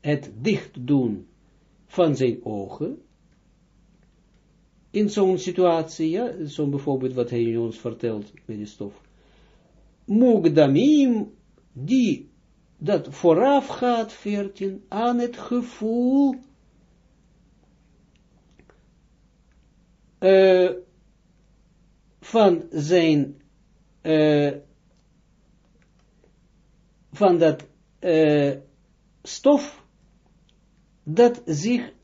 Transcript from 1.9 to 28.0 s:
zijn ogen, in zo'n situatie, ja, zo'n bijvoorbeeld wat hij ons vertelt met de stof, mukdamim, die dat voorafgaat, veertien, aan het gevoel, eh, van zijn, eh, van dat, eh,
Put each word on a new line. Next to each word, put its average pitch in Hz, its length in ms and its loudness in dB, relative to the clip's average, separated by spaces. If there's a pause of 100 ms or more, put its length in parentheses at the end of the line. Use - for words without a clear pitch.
zijn 120 300 -2
ogen, 113 560 -10 (1900)
in 208 200 -2
zo'n 190 280 0
situatie, 165 720 -2
ja, 185 360 -6
zo'n 143 240 -6
bijvoorbeeld 135 440 -4
wat 120 160 -4
hij 117 280 -2
ons 113 200 -6
vertelt 110 560 -8 (120)
met 110 120 -14
de 104 80 -10
stof, 101 360 -16 (1040)
mukdamim, 214 1300 2 (420)
die 190 560 -2 (480)
dat 165 320 -4
voorafgaat, 233 1040 0
veertien, 196 760 -8
aan 240 300 -2
het 240 200 -4
gevoel, 247 1000 -2 (3750)
eh, 190 540 6 (1500)
van 196 520 2
zijn, 156 680 0 (600)
eh, 151 500 2 (2500)
van 185 260 2
dat, 160 280 2 (340)
eh, 151 520 2 (680)